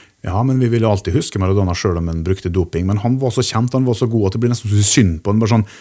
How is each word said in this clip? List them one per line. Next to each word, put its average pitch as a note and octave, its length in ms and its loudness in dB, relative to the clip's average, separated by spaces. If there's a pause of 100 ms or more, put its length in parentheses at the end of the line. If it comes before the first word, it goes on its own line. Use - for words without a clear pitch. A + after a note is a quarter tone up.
(240)
Ja, G2+ 180 -2
men C3 160 0
vi B2+ 80 2
vil A#2 160 0
jo A2 80 4
alltid F#2+ 240 0
huske - 240 -2
Maradona F#2+ 380 0
selv F2 220 -2
om E2+ 100 -2
han E2 160 -4
brukte F#2 260 -2
doping, E2+ 360 -2
men G2+ 120 0
han A#2+ 200 0
var C3 120 -2
så B2+ 160 -2
kjent, A#2 260 -2
han C3 120 0
var B2 100 0
så C3+ 160 -2
god A2 160 2
at F#2 60 0
det A#2 80 -4
blir A#2+ 100 2
nesten A#2 200 -4
så G#2 120 4
synd F2+ 400 2
på G2+ 80 -2
han, G#2+ 80 2
bare A2 140 2
sånn, A2 140 4 (140)